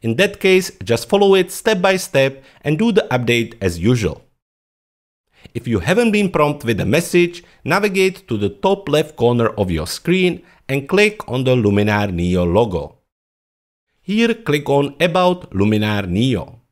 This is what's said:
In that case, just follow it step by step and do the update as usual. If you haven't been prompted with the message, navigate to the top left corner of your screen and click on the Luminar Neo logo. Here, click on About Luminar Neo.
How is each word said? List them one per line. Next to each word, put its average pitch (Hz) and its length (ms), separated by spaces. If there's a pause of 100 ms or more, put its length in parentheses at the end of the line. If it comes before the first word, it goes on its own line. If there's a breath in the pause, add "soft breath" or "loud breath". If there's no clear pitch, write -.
In 113 160
that 196 220
case, 185 320 (120)
just 113 260
follow 202 260
it 185 160
step 220 300
by 190 160
step 135 460 (180 soft breath)
and 151 160
do 226 140
the - 200
update 120 500
as 87 180
usual. 104 420 (1300 soft breath)
If 120 120
you 110 120
haven't 214 320
been 202 180
prompted 147 380
with 113 100
the - 80
message, 175 580 (200 soft breath)
navigate 190 640
to 113 100
the 101 120
top 196 380
left 151 280
corner 117 340
of 95 220
your 80 160
screen 180 560 (240 soft breath)
and 139 200
click 208 400
on 127 160
the 127 120
Luminar 104 580
Neo 87 320
logo. 87 520 (1040)
Here, 226 320
click 151 340
on 139 320
About 180 520
Luminar 104 580
Neo. 110 520 (100)